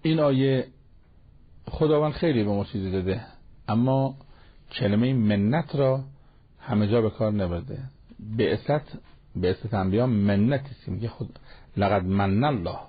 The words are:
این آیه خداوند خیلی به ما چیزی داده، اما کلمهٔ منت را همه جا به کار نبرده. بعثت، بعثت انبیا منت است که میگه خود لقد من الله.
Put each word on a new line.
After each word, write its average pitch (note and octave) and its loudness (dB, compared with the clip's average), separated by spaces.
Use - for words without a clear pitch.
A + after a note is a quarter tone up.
این D#3+ 2
آیه C3+ 2
خداوند D3+ 2
خیلی C3+ 2
به G2+ 0
ما G2+ 0
چیزی F#2+ -6
داده، F#2+ -2
اما C3 0
کلمهٔ A2+ 2
منت A2 2
را C3+ 0
همه G#2 0
جا A#2 4
به A2 2
کار G#2+ -2
نبرده. F#2 -4
بعثت، A2 -2
بعثت F#2 -2
انبیا G2+ 2
منت G#2+ 2
است - -18
که G2+ -8
میگه G#2 -6
خود - -10
لقد G2 2
من G2 2
الله. G2 -2